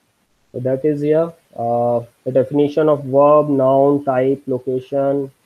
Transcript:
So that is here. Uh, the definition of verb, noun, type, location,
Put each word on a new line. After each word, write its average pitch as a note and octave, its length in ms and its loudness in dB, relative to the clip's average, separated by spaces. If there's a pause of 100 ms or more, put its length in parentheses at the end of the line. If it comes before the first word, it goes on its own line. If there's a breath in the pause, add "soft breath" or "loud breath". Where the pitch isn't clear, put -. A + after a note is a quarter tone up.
(520)
So B2 80 -10
that C3 260 -4
is D3 160 -2
here. D#3 320 0 (220)
Uh, A#2+ 460 -2 (240)
the B2+ 80 -4
definition D3 540 0
of C#3+ 180 0
verb, D3 440 4
noun, C#3 540 2
type, C3+ 420 -2
location, C3+ 840 -4 (140)